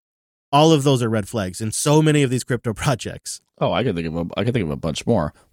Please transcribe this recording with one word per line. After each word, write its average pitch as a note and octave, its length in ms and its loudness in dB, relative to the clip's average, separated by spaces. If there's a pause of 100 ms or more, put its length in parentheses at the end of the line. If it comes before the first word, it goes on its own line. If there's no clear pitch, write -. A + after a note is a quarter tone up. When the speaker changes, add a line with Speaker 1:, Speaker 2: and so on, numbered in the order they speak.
(520)
Speaker 1:
All D#3 200 6
of D3 120 6
those C3+ 180 4
are A#2 80 0
red A2 180 -2
flags F#2+ 320 -6
in A2 120 -6
so D3+ 300 2
many D3+ 220 2
of C3 60 0
these B2 140 -2
crypto A#2+ 300 -4
<laughs> - 20 -6
projects. - 640 -6 (180)
Speaker 2:
Oh, C3+ 120 0
I F#2 120 0
could A2 120 -2
think E2 120 -4
of D#2 80 -6
a, E2+ 100 -2 (120)
I G2+ 60 -2
could A#2+ 100 0
think A#2 100 0
of D#2 60 -4
a C#2+ 60 -4
bunch D2+ 320 -6
more. F2 260 0 (200)